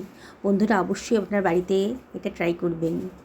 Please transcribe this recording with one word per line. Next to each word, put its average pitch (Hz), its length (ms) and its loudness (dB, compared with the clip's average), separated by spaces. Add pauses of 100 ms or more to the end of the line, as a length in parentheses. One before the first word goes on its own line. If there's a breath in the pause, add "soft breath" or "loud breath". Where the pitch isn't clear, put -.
(440 loud breath)
বন্ধুরা 202 380 4
অবশ্যই 196 360 0
আপনার 202 240 0
বাড়িতে 180 360 2 (360)
এটা 196 160 -6
ট্রাই 170 240 -2
করবেন 170 420 -2 (300)